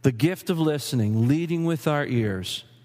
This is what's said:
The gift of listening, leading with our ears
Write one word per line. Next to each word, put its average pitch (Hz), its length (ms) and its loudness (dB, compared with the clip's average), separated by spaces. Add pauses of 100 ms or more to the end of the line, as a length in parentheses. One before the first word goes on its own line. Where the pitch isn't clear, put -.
The 135 80 6
gift 151 380 -2
of 170 100 0
listening, 120 680 0
leading 165 360 0
with 165 240 -2
our 147 200 0
ears 104 560 -2 (220)